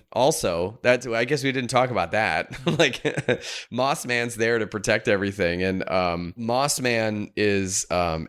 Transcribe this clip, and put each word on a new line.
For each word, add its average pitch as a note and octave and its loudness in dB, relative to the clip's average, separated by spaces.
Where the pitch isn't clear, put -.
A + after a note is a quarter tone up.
also. G#2+ 2
That's, B2 4
I A2+ 0
guess C3 -2
we C3+ 0
didn't B2+ -4
talk B2+ 4
about F2 0
that. G2+ 0
<laughs> - -6
Like, C#3+ 0
<laughs> - -16
Moss C3 -2
Man's A#2+ -2
there A#2 2
to G#2+ -2
protect A2 0
everything. F#2+ 2
And, F#2+ 0
um, F2 -2
Moss B2 0
Man A2 0
is, G2 0
um, E2 0